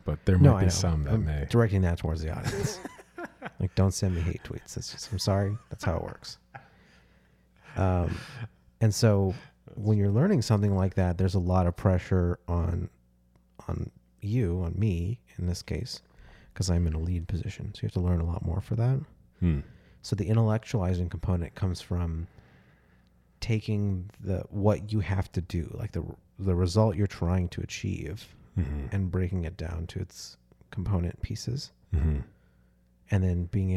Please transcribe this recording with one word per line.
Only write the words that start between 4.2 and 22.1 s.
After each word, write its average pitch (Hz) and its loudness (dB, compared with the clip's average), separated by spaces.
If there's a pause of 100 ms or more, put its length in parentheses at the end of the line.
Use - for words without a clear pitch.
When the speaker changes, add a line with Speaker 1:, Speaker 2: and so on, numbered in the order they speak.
Speaker 2:
hate 85 -4
tweets. - -12
That's - -10
just, - -14
I'm 95 -4
sorry. 101 0 (140)
That's - -12
how 85 0
it 82 -6
works. - -14 (1400)
Um, 90 2 (680)
and 107 6
so 98 4 (420)
when 107 2
you're 101 4
learning 151 4
something 101 4
like 95 2
that, 90 2
there's 92 2
a 98 2
lot 90 4
of 85 0
pressure 90 2
on, 87 0 (800)
on - -6 (280)
you, 101 -2
on 85 -4
me 95 0 (180)
in 90 -4
this 90 -2
case, - -8 (520)
'cause 87 -2
I'm 85 2
in 80 -2
a 80 -2
lead 85 -2
position. - -6
So - -20
you 107 -2
have - -8
to 92 -2
learn 87 2
a 82 0
lot 85 -4
more 87 -2
for - -6
that. 123 0 (400)
Speaker 1:
Hmm. 80 2 (420)
Speaker 2:
So - -4
the 95 0
intellectualizing 107 2
component 85 -2
comes 92 -2
from 82 -4 (1120)